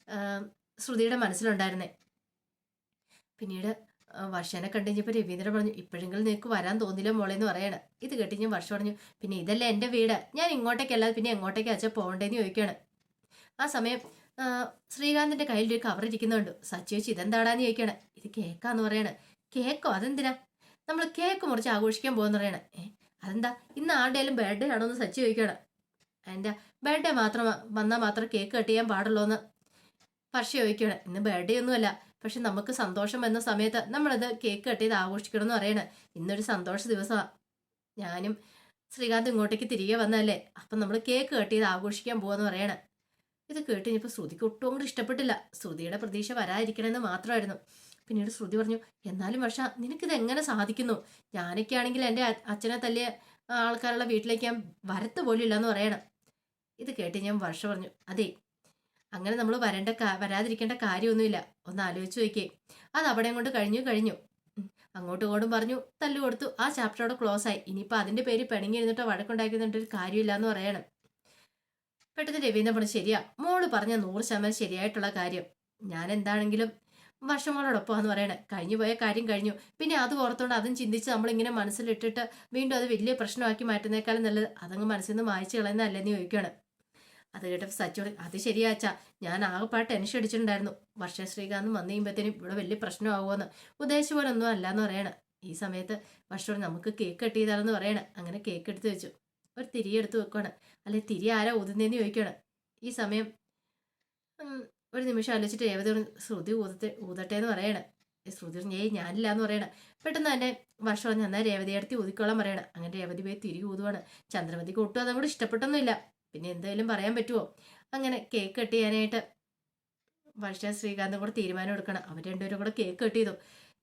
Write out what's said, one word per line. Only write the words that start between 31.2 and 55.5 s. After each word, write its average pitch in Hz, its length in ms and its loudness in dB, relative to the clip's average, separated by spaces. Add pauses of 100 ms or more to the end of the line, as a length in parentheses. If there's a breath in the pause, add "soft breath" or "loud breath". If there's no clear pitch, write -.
ഒന്നുമല്ല, 247 300 4 (300 loud breath)
പക്ഷെ 226 220 -6
നമുക്ക് 208 340 -2
സന്തോഷം 208 480 0
വന്ന 226 180 4
സമയത്ത് 220 480 2
നമ്മളത് 254 400 2 (100)
കേക്ക് 202 260 -2
കട്ട് 247 180 0
ചെയ്ത് 214 140 4
ആഘോഷിക്കണം" 202 500 0
എന്ന് 233 100 2
പറയണേ. 208 280 2 (320 loud breath)
"ഇന്നൊരു 196 280 -2
സന്തോഷ 196 440 -2
ദിവസമാ, 208 360 2 (760)
ഞാനും 190 360 -4 (580 loud breath)
ശ്രീകാന്ത് 226 380 2
ഇങ്ങോട്ടേക്ക് 214 400 2
തിരികെ 196 260 2
വന്നതല്ലേ, 214 420 4 (200)
അപ്പം - 220 -6
നമ്മൾ 208 200 2
കേക്ക് 254 340 2
കട്ട് 214 200 2
ചെയ്ത് 214 140 6
ആഘോഷിക്കാൻ 202 520 -2
പോവാന്ന്" 202 260 0
പറയണേ. 190 320 0 (720)
ഇത് 302 100 -6
കേട്ട് 226 260 -2
കഴിഞ്ഞപ്പോൾ 226 280 0
ശ്രുതിക്ക് 170 320 -4
ഒട്ടും 220 200 -2
അങ്ങോട്ട് 269 200 -2
ഇഷ്ടപ്പെട്ടില്ല. 254 480 0 (200)
ശ്രുതിയുടെ 170 440 -6
പ്രതീക്ഷ 208 340 -4
വരാതിരിക്കണമെന്ന് 220 680 0
മാത്രമായിരുന്നു. 202 560 -2 (480 loud breath)
പിന്നീട് 214 280 -2
ശ്രുതി 214 260 -4
പറഞ്ഞു, 220 200 2 (280 loud breath)
"എന്നാലും 196 360 -4
വർഷ, 240 160 -2 (200)
നിനക്കിത് 302 360 -4
എങ്ങനെ 254 280 2
സാധിക്കുന്നു? 226 540 0 (380 loud breath)
ഞാനൊക്കെ 190 420 -2
ആണെങ്കിൽ 247 280 2
എൻ്റെ 240 200 2
അ-, 226 220 0
അച്ഛനെ 226 320 -2
തല്ലിയ 240 280 0 (440 loud breath)
ആൾക്കാരുള്ള 240 560 0
വീട്ടിലേക്ക് 226 400 2
ഞാൻ 233 120 0 (280)
വരത്ത് 202 360 -2
പോലും 233 220 4
ഇല്ല" 220 120 4